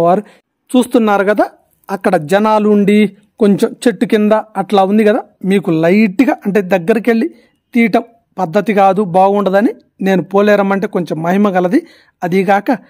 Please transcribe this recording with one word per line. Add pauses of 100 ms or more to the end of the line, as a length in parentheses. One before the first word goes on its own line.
వారు. (500)
చూస్తున్నారు
కదా, (500)
అక్కడ (160)
జనాలుండి (440)
కొంచెం (140)
చెట్టు
కింద (280)
అట్లా (100)
ఉంది
కదా, (280)
మీకు (140)
లైట్గా (120)
అంటే (120)
దగ్గరికి
వెళ్ళి (460)
తీయటం (360)
పద్ధతి
కాదు, (160)
బాగుండదని (360)
నేను (100)
పోలేరమ్మ
అంటే
కొంచెం
మహిమ
గలది. (460)
అదీగాక (120)